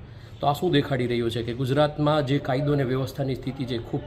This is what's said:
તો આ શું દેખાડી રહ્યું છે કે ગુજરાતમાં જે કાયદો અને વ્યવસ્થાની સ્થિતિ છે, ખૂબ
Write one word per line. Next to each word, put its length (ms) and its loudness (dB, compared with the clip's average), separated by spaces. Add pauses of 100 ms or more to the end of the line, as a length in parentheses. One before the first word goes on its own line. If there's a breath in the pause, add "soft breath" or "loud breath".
(400 loud breath)
તો 80 0
આ 40 4
શું 200 0
દેખાડી 340 4
રહ્યું 240 0
છે 120 -2
કે 100 -4
ગુજરાતમાં 760 2
જે 120 2
કાયદો 340 0
અને 120 2
વ્યવસ્થાની 500 -2
સ્થિતિ 300 -6
છે, 140 -2
ખૂબ 280 -4